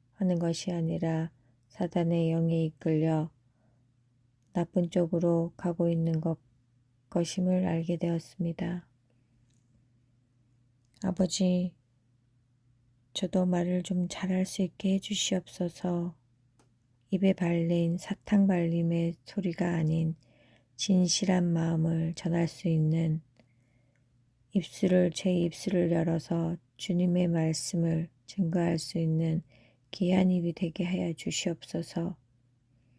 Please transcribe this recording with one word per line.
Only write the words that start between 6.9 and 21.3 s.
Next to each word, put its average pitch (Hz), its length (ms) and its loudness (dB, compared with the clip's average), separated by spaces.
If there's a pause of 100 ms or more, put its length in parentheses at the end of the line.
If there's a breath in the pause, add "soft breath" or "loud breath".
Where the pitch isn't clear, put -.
것임을 185 560 0
알게 165 300 -2
되었습니다. 170 880 -4 (2250)
아버지, 180 720 0 (1400)
저도 185 320 0
말을 180 360 0
좀 180 260 -2
잘할 185 380 -2
수 - 160 -4
있게 190 320 -2
해주시옵소서. 180 1200 -4 (960)
입에 190 220 4
발린 170 680 2
사탕 196 480 2
발림의 170 680 2 (100)
소리가 175 500 -2
아닌 160 400 0 (640 soft breath)
진실한 180 760 2